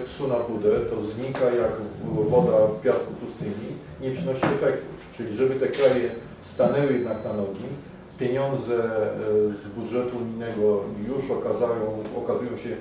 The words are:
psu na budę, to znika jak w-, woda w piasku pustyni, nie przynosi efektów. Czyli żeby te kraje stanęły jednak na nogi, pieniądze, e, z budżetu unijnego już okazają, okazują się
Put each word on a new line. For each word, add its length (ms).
psu 220
na 80
budę, 340
to 320
znika 440
jak 260
w-, 260
woda 380
w 140
piasku 320
pustyni, 560
nie 100
przynosi 340
efektów. 540
Czyli 220
żeby 200
te 120
kraje 420
stanęły 500
jednak 320
na 80
nogi, 320
pieniądze, 560
e, 760
z 140
budżetu 500
unijnego 640
już 240
okazają, 720
okazują 400
się 120